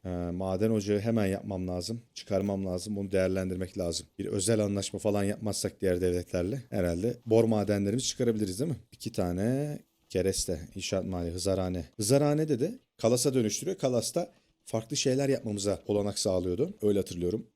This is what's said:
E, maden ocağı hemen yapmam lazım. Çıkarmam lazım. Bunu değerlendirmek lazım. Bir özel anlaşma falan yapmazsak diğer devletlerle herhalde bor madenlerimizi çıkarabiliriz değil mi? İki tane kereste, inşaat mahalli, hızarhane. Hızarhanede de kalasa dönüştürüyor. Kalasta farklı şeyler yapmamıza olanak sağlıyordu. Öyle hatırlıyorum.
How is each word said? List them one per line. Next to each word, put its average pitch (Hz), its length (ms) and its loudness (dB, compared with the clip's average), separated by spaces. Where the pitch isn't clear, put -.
E, 87 260 -4
maden 95 380 0
ocağı 104 300 2
hemen 110 260 2
yapmam 95 420 -2
lazım. 90 340 -6
Çıkarmam 98 520 -2
lazım. 92 300 -4
Bunu 101 160 -4
değerlendirmek 92 640 0
lazım. 85 300 -4
Bir 98 60 -6
özel 104 340 2
anlaşma 101 400 -2
falan 104 240 2
yapmazsak 101 580 -2
diğer 90 200 2
devletlerle 90 680 0
herhalde 92 560 0
bor 113 180 6
madenlerimizi 104 640 2
çıkarabiliriz 107 520 0
değil 156 120 -2
mi? 131 60 -4
İki - 200 -10
tane 113 680 -2
kereste, 92 500 0
inşaat 92 300 -2
mahalli, 87 260 -4
hızarhane. 92 540 -2
Hızarhanede 147 600 2
de 160 120 -2
kalasa 123 360 2
dönüştürüyor. 127 440 0
Kalasta 127 540 -2
farklı 113 320 -4
şeyler 135 320 2
yapmamıza 104 580 0
olanak 101 320 0
sağlıyordu. 92 600 0
Öyle 104 180 4
hatırlıyorum. 87 560 -2